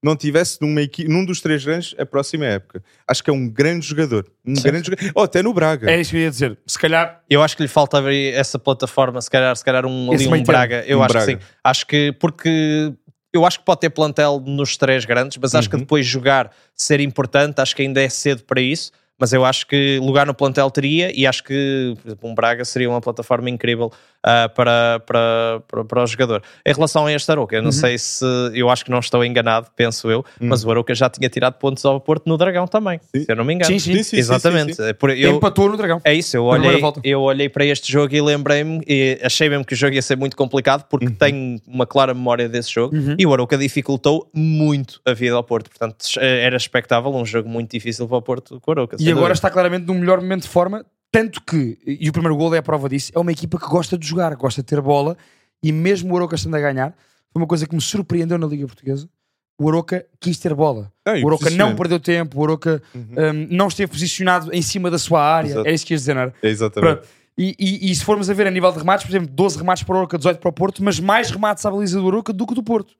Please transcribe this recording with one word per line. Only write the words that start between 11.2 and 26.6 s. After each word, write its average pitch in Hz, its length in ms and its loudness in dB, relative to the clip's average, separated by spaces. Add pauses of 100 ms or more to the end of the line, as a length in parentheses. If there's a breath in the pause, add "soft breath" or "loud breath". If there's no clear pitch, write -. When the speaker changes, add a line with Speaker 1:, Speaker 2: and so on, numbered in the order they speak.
Speaker 3:
que 101 60 0 (120)
sim. - 40 -20 (140 soft breath)
Acho 131 240 2
que 147 260 2
porque 156 800 -2 (400)
eu 170 120 4
acho 175 140 2
que - 80 -8
pode 180 140 2
ter 165 100 0
plantel 147 500 0
nos 139 380 -4
três 131 260 0
grandes, 120 320 0
mas 127 180 -4
acho 135 140 4
que 98 80 -6
Speaker 1:
Uhum. 127 60 -2
Speaker 3:
depois 143 240 0
jogar, 131 440 0 (240 soft breath)
ser 147 260 0
importante, 143 600 0
acho - 160 0
que 143 60 -2
ainda 135 180 0
é 135 80 2
cedo 131 360 -2
para 127 180 -2
isso. 135 280 -4 (280)
Mas 127 140 2
eu 127 140 4
acho 131 200 0
que 139 320 2
lugar 139 280 2
no 143 80 -2
plantel 135 360 2
teria 156 480 0
e 135 80 4
acho 127 160 0
que, 135 600 -2
por 113 60 -18
exemplo, 110 220 -12
um 113 40 -10
Braga 117 320 0
seria 123 240 -2
uma 120 100 -2
plataforma 120 480 -4
incrível, 120 420 -2 (320 soft breath)
ah, 117 320 4
para, 117 520 2
para, 113 600 0
para, 113 200 -6
para 120 160 0
o 120 40 2
jogador. 113 360 0 (240 loud breath)